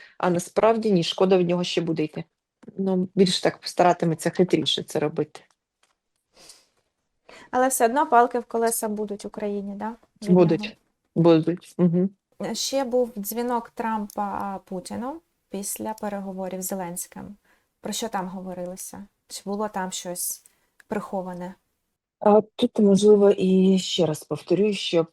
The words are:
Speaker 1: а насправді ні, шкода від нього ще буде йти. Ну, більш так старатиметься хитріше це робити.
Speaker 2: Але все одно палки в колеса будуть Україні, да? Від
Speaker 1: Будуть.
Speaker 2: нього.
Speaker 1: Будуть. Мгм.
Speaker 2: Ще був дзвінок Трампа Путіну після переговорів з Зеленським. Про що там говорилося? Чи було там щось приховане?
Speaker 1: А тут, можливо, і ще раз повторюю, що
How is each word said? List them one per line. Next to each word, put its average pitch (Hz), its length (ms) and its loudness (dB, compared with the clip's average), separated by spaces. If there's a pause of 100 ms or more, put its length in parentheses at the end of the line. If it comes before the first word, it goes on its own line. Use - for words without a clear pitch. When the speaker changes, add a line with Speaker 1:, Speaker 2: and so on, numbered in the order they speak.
(180)
Speaker 1:
а 180 120 0
насправді 214 600 2
ні, 175 120 4
шкода 196 340 2
від 180 100 2
нього 175 160 0
ще 175 180 -2
буде 160 220 -2
йти. 160 200 -8 (540)
Ну, 185 380 -2
більш 185 260 2
так - 200 0
старатиметься 170 680 0
хитріше 165 540 0
це - 160 -8
робити. 151 420 -4 (2000)
Speaker 2:
Але 254 160 2
все 254 180 2
одно 277 220 0
палки 247 320 4
в 233 60 -6
колеса 233 420 -2
будуть 208 380 -6
Україні, 202 500 -8
да? 214 200 -8 (260)
Від 208 100 -2
Speaker 1:
Будуть. 170 300 6
Speaker 2:
нього. 214 140 -10 (400)
Speaker 1:
Будуть. 165 640 2
Мгм. 180 320 2 (440)
Speaker 2:
Ще 269 300 -4
був 240 340 -2
дзвінок 233 520 -6
Трампа 202 960 -6
Путіну 208 560 -10 (280)
після 214 440 -8
переговорів 190 680 -8
з 190 40 -8
Зеленським. 190 720 -10 (460)
Про 208 120 -8
що 220 160 -8
там 185 180 -6
говорилося? 185 800 -12 (200)
Чи - 180 -14
було 202 220 -4
там 190 240 -6
щось - 540 -8 (420)
приховане? 185 680 -8 (640)
Speaker 1:
А 208 200 6 (140)
тут, - 240 -2
можливо, 202 520 6
і 190 480 4
ще 180 260 -2
раз 151 180 -4
повторюю, 180 500 0
що 170 400 0